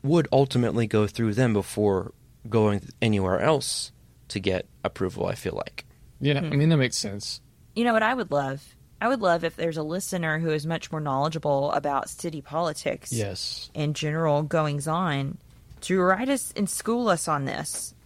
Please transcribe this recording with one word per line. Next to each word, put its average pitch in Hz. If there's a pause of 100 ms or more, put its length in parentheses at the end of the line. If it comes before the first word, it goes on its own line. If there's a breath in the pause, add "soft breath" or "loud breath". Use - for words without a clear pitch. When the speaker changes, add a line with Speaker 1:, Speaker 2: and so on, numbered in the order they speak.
Speaker 1:
would 151
ultimately 123
go 107
through 107
them 120
before 101 (360)
going 104 (140)
anywhere 98
else 135 (380)
to -
get 92 (180)
approval, 92
I 95
feel -
like. - (360)
Speaker 2:
Yeah, 139
Speaker 3:
Hmm. 156
Speaker 2:
I 143
mean, 147
that 165
makes 127
sense. - (340)
Speaker 3:
You 226
know 240
what 220
I 226
would 233
love? 139 (240)
I -
would 262
love 170
if 165
there's 165
a 160
listener 160
who 165
is 151
much 165
more 156
knowledgeable 143
about 143
city 160
politics 151
Speaker 2:
Yes. 101
Speaker 3:
and 151
general 151
goings-on 151 (460)
to 185
write 190
us 269
and 202
school 233
us 175
on 143
this. - (120)